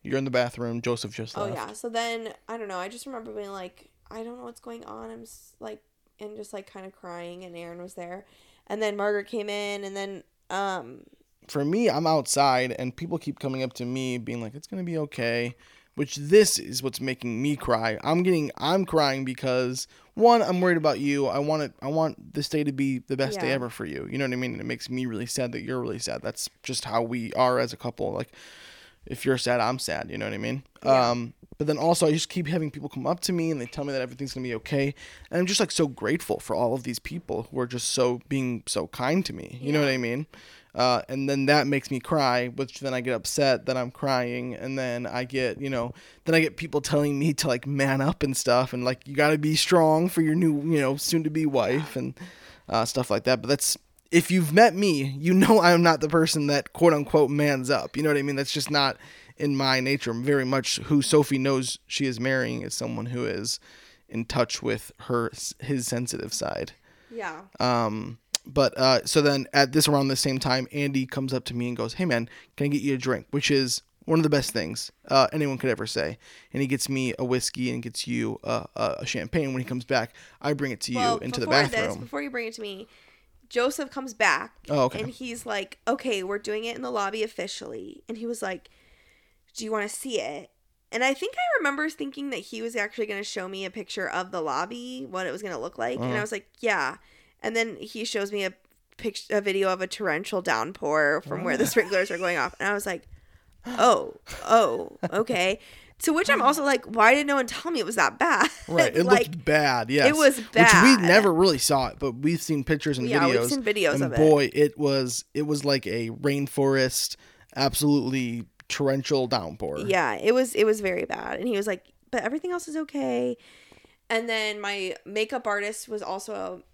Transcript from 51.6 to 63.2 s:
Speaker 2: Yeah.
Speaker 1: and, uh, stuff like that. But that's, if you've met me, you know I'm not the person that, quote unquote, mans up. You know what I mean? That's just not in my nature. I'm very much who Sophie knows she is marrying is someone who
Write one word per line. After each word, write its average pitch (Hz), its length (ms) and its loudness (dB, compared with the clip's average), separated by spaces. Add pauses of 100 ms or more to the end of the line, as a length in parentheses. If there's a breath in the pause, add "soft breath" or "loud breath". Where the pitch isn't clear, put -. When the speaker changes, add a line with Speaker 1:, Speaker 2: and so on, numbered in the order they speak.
Speaker 2:
Yeah. - 60 -2
Speaker 1:
and, 131 120 -6 (540 loud breath)
uh, 110 160 2
stuff 123 260 -2
like 107 140 2
that. 127 180 2
But 113 60 -6
that's, - 280 2 (360)
if 170 180 6
you've 175 220 2
met 202 240 8
me, 180 260 2 (160)
you 165 160 4
know 190 260 8
I'm 175 220 8
not 165 180 6
the 156 80 0
person 160 380 4
that, 143 280 0
quote 170 180 6
unquote, 147 380 4
mans 143 400 2
up. 123 260 0
You 143 80 -2
know 156 60 4
what 147 80 4
I 139 40 2
mean? 143 140 -2
That's 139 160 -4
just 143 180 -4
not 139 260 2 (400 loud breath)
in 143 200 0
my 135 240 2
nature. 131 320 0
I'm 113 100 -4
very 135 220 2
much 127 400 0
who 147 180 4
Sophie 139 360 4
knows 131 480 0
she - 200 -4
is 120 140 -4
marrying 123 420 -2
is 92 120 -8
someone 113 320 -6
who 123 200 -6